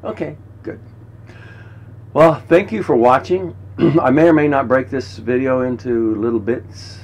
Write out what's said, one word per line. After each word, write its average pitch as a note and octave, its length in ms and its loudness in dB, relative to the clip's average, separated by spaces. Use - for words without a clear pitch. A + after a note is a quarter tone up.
Okay, D3+ 340 -10
good. - 160 -14
Well, D#3 340 4
thank F#3 240 2
you G#3+ 100 -6
for D3+ 140 0
watching. C#3 600 2
<clears throat> - 100 -18
I D3 320 2
may D3+ 180 4
or E3 60 6
may D3+ 140 2
not C3+ 200 0
break B2+ 220 0
this - 280 -8
video B2+ 440 -2
into A#2 540 -4
little A2+ 240 -2
bits - 640 -8